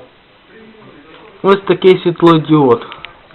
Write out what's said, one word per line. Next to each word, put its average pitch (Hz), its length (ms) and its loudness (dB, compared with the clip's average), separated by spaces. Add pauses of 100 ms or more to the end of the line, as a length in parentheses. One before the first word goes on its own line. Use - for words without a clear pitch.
(1400)
Ось 196 220 0
такий 185 380 0
світлодіод. 156 840 0 (480)